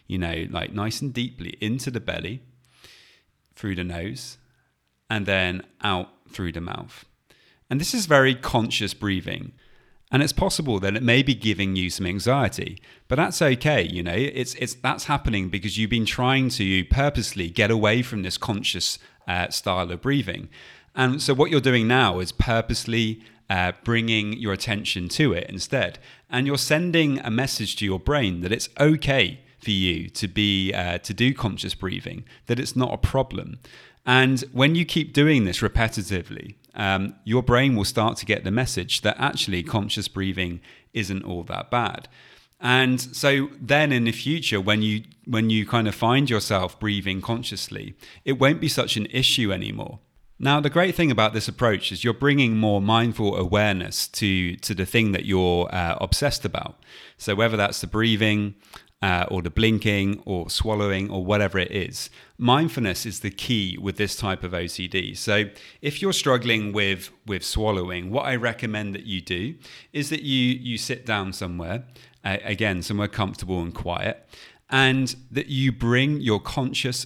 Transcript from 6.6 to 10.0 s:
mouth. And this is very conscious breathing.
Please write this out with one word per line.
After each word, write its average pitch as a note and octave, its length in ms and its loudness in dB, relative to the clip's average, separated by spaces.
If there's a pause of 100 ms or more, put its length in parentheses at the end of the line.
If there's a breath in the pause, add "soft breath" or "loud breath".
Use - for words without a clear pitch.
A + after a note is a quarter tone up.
mouth. - 420 -10 (640 soft breath)
And C3+ 140 0
this - 140 -4
is G#3 100 0
very C3+ 300 6
conscious A#2 580 -2
breathing. F#2 600 -4 (580 soft breath)